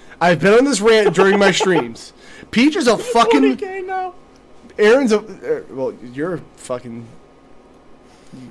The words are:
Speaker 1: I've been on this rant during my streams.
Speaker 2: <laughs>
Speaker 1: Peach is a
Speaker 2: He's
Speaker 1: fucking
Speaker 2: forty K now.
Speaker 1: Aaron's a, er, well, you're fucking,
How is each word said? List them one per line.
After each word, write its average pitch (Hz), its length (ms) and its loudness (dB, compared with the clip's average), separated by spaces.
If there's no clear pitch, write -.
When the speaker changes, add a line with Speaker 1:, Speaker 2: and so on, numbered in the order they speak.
Speaker 1:
I've 170 200 2
been 196 140 4
on 247 100 6
this 269 160 -2
rant 214 340 4
during 196 240 2
my 196 140 4
streams. 156 600 -2
Speaker 2:
<laughs> - 180 -20
Speaker 1:
Peach 277 260 2
is 285 120 0
a 233 80 2
Speaker 2:
He's 381 120 -10
Speaker 1:
fucking 453 340 2
Speaker 2:
forty 262 140 2
K 381 260 -10
now. 370 320 -8
Speaker 1:
Aaron's 220 340 4
a, 214 60 0
er, 139 260 -6
well, 127 220 -6
you're 151 260 -8
fucking, 120 500 -12